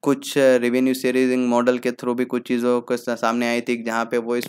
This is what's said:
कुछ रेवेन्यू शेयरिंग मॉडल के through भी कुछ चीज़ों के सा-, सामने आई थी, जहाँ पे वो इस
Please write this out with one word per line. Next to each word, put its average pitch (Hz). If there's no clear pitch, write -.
कुछ 139
रेवेन्यू 127
शेयरिंग 127
मॉडल 120
के 123
through 123
भी 123
कुछ 123
चीज़ों 123
के 123
सा-, 120
सामने 120
आई 120
थी, 120
जहाँ 113
पे 120
वो 117
इस 120